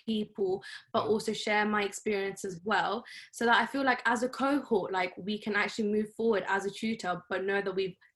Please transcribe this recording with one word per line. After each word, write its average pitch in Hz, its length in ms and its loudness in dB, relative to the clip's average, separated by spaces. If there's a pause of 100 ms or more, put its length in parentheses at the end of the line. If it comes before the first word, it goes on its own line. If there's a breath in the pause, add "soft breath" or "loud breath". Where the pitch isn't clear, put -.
people, 208 580 -2 (300 loud breath)
but 220 140 2
also 214 260 0
share 208 320 2
my 208 180 2
experience 196 640 -2
as 180 180 -8
well, 196 400 0 (300 loud breath)
so 233 140 -2
that 233 100 6
I 226 80 6
feel 269 200 -2
like 247 200 2
as 233 180 2
a 254 60 0
cohort, 254 640 0
like, 185 240 -2
we 208 220 -4
can 208 180 -2
actually 208 320 2
move 214 260 0
forward 220 320 2
as 196 200 0
a 202 40 -2
tutor, 196 600 -4
but 185 140 -2
know 196 180 0
that 190 120 -2
we've 190 220 -2 (200 soft breath)